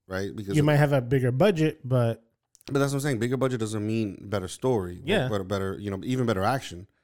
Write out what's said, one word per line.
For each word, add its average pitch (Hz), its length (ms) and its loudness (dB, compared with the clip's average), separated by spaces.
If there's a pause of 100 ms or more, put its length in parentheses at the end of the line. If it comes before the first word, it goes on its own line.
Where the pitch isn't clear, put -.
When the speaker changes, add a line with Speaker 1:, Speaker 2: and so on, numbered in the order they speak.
Speaker 1:
Right? 95 260 -4
Because 101 220 -4
Speaker 2:
You 151 60 6
Speaker 1:
of 147 40 4
Speaker 2:
might 147 100 6
have 143 160 6
a 135 80 4
bigger 123 300 2
budget, 156 540 2
but 120 400 2 (420)
Speaker 1:
But 143 120 0
that's 139 140 2
what 143 40 -2
I'm 139 40 -2
saying. 135 180 -2
Bigger 123 180 0
budget 127 240 0
doesn't 107 260 -2
mean 110 340 -2
better 95 280 -4
story. 101 560 -2
Speaker 2:
Yeah. 160 220 0
Speaker 1:
Or 120 40 -4
better, 98 140 -2
better, 95 340 -4
you 101 120 -6
know, 98 140 -4
even 127 220 -2
better 95 160 0
action. 107 440 -2 (180)